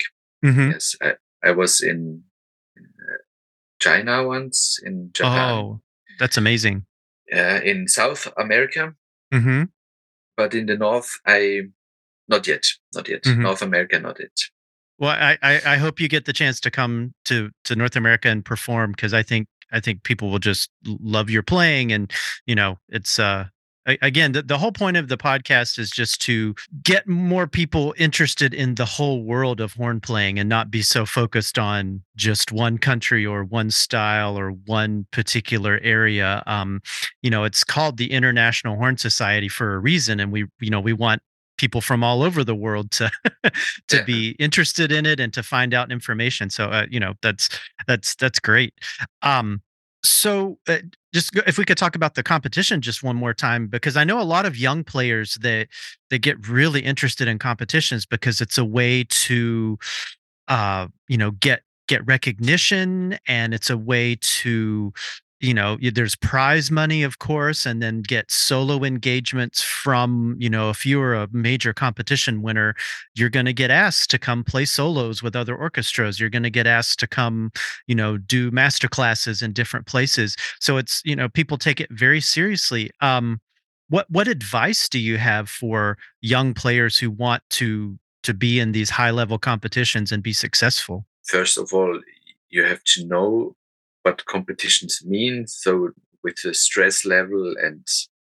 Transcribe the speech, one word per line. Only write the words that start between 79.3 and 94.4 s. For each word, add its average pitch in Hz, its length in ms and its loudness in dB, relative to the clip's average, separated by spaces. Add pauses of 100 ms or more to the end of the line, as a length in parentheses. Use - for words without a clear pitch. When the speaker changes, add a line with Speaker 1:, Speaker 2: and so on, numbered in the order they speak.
Speaker 1:
in 110 100 -4
different 117 340 -4
places. 127 500 0 (240)
So 135 180 2
it's, - 260 -4
you 147 120 -2
know, 127 120 -2
people 151 300 0
take 151 220 0
it 151 100 -8
very 127 300 4
seriously. 156 720 0 (100)
Um, 123 400 0 (500)
what, 185 200 2
what 196 180 2
advice 131 600 0
do 131 100 -2
you 113 200 0
have 107 320 0
for 107 480 -2 (240)
young 127 320 2
players 120 440 0
who 120 120 -2
want 120 400 -2
to, 107 480 -2 (240)
to 120 100 -2
be 120 260 2
in 113 140 0
these 107 180 0
high-level 117 480 0
competitions 113 720 -2
and 104 120 -4
be 107 100 -4
successful? - 760 -2 (200)
Speaker 2:
First 92 320 0
of - 160 -6
all, 90 260 2 (480)
you 87 160 0
have 87 180 -2 (120)
to 90 120 -4
know 98 480 0 (500)
what 90 220 0
competitions 95 800 -2